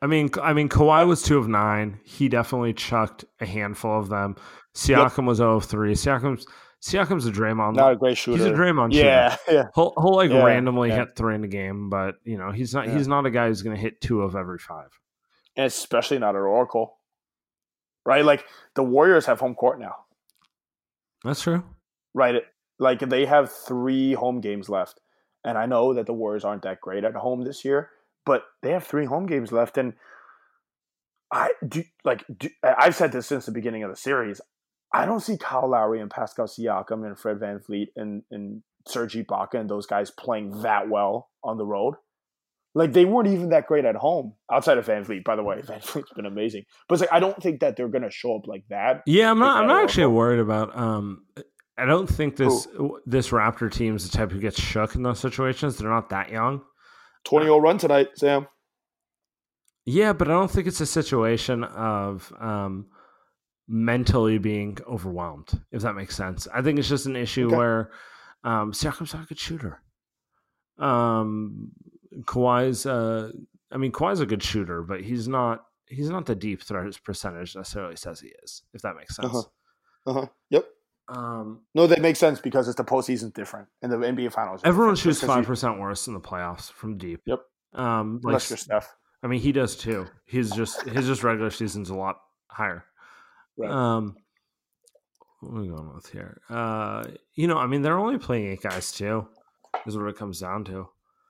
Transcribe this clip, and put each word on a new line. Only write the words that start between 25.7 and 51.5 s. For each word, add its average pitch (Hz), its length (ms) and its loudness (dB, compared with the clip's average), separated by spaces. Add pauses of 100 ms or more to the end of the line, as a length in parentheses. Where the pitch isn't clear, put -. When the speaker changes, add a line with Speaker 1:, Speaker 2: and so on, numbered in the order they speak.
Speaker 2:
that 113 120 -2
the 117 80 -4
Warriors 107 300 -4
aren't 104 180 -4
that 95 180 -8
great 98 240 -6
at 110 100 -2
home 123 300 -4
this 139 200 -10
year, 139 260 0 (340)
but 131 200 2 (180)
they 127 80 -2
have 175 160 -2
three 147 200 -2
home 156 200 -4
games 127 260 -2
left. 117 260 0
And 127 160 -2 (1400)
I - 180 0 (160)
do, 160 160 -6 (220)
like, 120 200 -2 (140)
do, - 100 -10 (140)
I, 127 160 4
I've 165 180 8
said 151 160 2
this 123 140 -6
since 135 200 -6
the 113 60 -8
beginning 113 300 -6
of 98 80 -8
the - 60 -12
series. 120 440 -4 (520)
I 151 120 2
don't 214 160 -2
see 214 160 -4
Kyle 131 320 -2
Lowry 113 320 0
and 104 100 -10
Pascal 113 360 -6
Siakam 110 600 -6
and 101 120 -14
Fred 107 200 -4
VanVleet 101 580 -6
and, 107 340 -10
and 104 320 -12 (240)
Serge 117 280 -6
Ibaka 98 400 -6
and 110 140 -4
those 104 180 -6
guys 101 240 -2
playing 107 520 -6
that 107 260 0
well 104 400 0 (160)
on 113 140 -6
the 107 80 -4
road. 104 280 -2 (800)
Like, 156 180 2
they 180 140 8
weren't 214 220 4
even 180 220 0
that - 160 4
great 147 200 4
at 110 100 2
home, 139 380 0 (180)
outside 139 260 6
of 110 80 -2
VanVleet, 104 380 -2
by 110 120 0
the 107 60 -2
way. 101 140 -2
<laughs> - 60 -10
VanVleet's - 520 -12
been 104 120 -10
amazing. 104 380 -6 (240)
But - 80 4
it's 151 60 -2
like, 165 100 2
I 170 80 6
don't 190 220 0
think 156 180 -2
that 139 160 0
they're 123 120 -4
gonna 117 220 -4
show 120 260 -4
up 101 100 -12
like 101 220 -12
that. 107 380 -2
Speaker 1:
Yeah, 208 240 6
I'm 226 80 4
not, 262 180 6
I'm 214 120 4
Speaker 2:
Like, 320 80 6
Speaker 1:
not 415 80 6
actually - 200 4
Speaker 2:
Oracle. 117 120 6
Speaker 1:
worried 117 240 4
about, 107 380 0
um, 107 460 -4 (520)